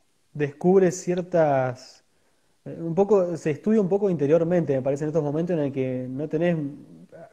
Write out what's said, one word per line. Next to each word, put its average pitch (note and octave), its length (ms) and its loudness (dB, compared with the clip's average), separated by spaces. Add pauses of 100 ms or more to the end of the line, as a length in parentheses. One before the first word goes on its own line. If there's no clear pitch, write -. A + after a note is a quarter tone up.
(340)
descubre E3+ 580 2
ciertas, D#3+ 1120 -2 (640)
eh, C#3+ 160 -12
un E3 140 -6
poco, F#3+ 420 2
se - 140 -2
estudia G#3+ 300 2
un F#3 80 0
poco G3 200 0
interiormente, E3 640 2
me C3 60 0
parece, C#3 240 -2
en D3+ 40 -4
estos D3+ 140 0
momentos D#3+ 340 -2
en D3 80 0
el C3+ 80 -4
que C3 360 -4
no C#3+ 200 -8
tenés E3 280 0 (760)